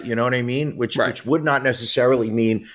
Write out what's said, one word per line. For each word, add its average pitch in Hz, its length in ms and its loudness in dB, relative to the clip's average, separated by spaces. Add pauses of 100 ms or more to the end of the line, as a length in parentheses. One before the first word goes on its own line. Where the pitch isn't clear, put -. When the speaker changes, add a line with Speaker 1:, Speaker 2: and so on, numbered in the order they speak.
Speaker 1:
you 120 100 -4
know 117 100 2
what 123 100 2
I 123 80 0
mean? 131 340 -2
Which, 120 200 -2
Speaker 2:
Right. 120 120 2
Speaker 1:
which - 180 -8
would 156 180 2
not 139 180 2
necessarily 123 680 2
mean, 113 440 0